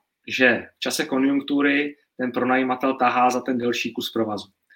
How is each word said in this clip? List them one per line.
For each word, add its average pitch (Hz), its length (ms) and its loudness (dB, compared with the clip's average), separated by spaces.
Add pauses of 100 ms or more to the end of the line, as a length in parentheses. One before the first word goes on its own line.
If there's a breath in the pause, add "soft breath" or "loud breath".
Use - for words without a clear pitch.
(280)
že 117 480 2
v - 40 -20
čase 143 260 -4
konjunktury 143 920 0 (220)
ten 127 140 -4
pronajímatel 127 640 0
tahá 127 360 2
za 123 120 0
ten 127 160 -2
delší 120 360 -2
kus - 180 -8
provazu. 107 360 -4 (280 soft breath)